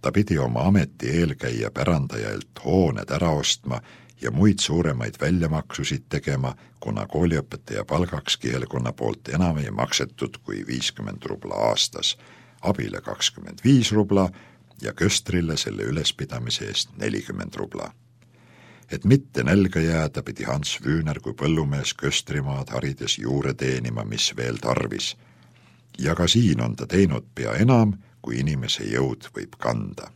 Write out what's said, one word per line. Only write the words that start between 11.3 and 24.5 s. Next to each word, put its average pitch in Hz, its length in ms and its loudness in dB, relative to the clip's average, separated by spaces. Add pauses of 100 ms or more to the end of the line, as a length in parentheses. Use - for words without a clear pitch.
aastas, - 460 -2 (460)
abile 50 380 -2
kakskümmend - 640 -6
viis 123 280 6
rubla 101 360 4 (540)
ja 57 100 -4
köstrile 85 640 0
selle 50 340 -4
ülespidamise 62 800 -4
eest - 260 -4
nelikümmend 50 600 -6
rubla. 50 340 -8 (1000)
Et - 140 -6
mitte 117 380 4
nälga 92 380 4
jääda, 80 420 0
pidi - 220 -10
Hans 71 400 -4
Wühner 76 380 0
kui 62 100 -6
põllumees 71 640 0
köstrimaad 69 760 -4
harides 69 440 -4
juurde 67 360 0
teenima, 60 500 -2
mis 53 320 -2
veel 60 240 -4